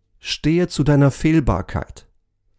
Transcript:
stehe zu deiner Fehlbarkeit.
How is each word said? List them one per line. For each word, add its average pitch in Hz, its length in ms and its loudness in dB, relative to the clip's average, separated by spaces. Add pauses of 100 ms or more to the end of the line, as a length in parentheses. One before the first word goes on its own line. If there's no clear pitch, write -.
(180)
stehe 170 500 -2
zu - 160 -2
deiner 139 260 4
Fehlbarkeit. - 960 -2 (520)